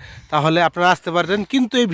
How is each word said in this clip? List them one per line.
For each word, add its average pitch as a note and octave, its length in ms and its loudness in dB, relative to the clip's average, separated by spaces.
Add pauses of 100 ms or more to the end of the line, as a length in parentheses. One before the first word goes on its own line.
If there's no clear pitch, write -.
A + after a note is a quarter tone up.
(320)
তাহলে D#3 260 0 (100)
আপনারা F3 260 0
আসতে - 220 -8
পারবেন। F3 240 -2 (120)
কিন্তু B3+ 300 -2
এই A#3 120 0